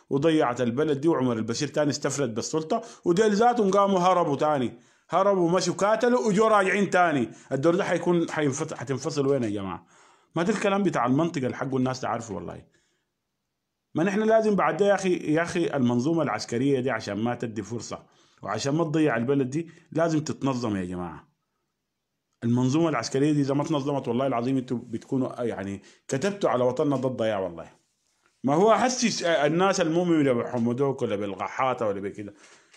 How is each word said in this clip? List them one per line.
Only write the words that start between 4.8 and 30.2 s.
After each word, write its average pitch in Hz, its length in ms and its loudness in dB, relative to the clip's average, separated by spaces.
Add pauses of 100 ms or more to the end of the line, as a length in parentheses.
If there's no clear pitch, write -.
هربوا 185 400 2
مشوا 175 240 0
كاتلوا 240 520 2
وجو 214 200 4
راجعين 196 440 2
تاني. 156 400 2 (220)
الدور 143 220 2
ده 190 100 0
حيكون، 175 460 0
حينفص-، 151 440 -2
حتنفصل 139 520 -4
وين 135 160 2
يا 107 80 -2
جماعة؟ 98 480 -8 (380)
ما 165 60 0
ده 190 100 0
الكلام 202 300 0
بتاع 151 240 0
المنطقة 143 380 0
اللي 110 120 -4
حقه 135 200 -4
الناس 127 240 -2
تعرفه 110 340 -6
والله. 85 300 -12 (1300)
ما 151 100 0
نحن 202 180 0
لازم 220 340 4
بعد 160 200 2
ده 202 100 2
يا 202 80 6
أخي، 185 220 2
يا 151 260 0
أخي 170 240 -2
المنظومة 135 560 0
العسكرية 123 580 0
دي 127 100 -2
عشان 107 240 -4
ما 117 200 -2
تدي 113 280 -6
فرصة 101 440 -10 (360)
وعشان 110 320 -4
ما 165 100 0
تضيع 151 320 2
البلد 127 340 0
دي 165 200 -6 (220)
لازم 160 280 0
تتنظم 123 560 -2
يا 92 80 -4
جماعة. 87 440 -10 (1160)
المنظومة 127 440 2
العسكرية 135 440 0
دي 147 80 2
إذا 139 140 0
ما 143 100 0
تنظمت 143 440 -2
والله 123 180 0
العظيم 127 300 -2
انتوا 127 260 -4
بتكونوا 123 600 -6
يعني 98 400 -6 (260)
كتبتوا 170 420 -2
على 123 140 2
وطننا 143 320 0
ده 127 120 -2
الضياع 113 300 -2
والله. 85 320 -8 (760)
ما 139 100 2
هو 208 200 6
حسي 240 360 2
س-، - 120 -4
الناس 170 580 2
المؤمنة 160 520 2